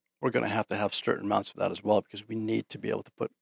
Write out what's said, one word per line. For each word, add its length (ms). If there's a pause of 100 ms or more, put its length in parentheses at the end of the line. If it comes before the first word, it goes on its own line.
(200)
we're 100
gonna 180
have 200
to 80
have 180
certain 300
amounts 260
of 60
that 160
as 100
well 200
because 260
we 80
need 320
to 100
be 100
able 140
to 100
put 300